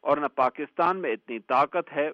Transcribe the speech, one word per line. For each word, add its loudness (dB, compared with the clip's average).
اور 2
نہ -2
پاکستان 0
میں -4
اتنی -8
طاقت 0
ہے 0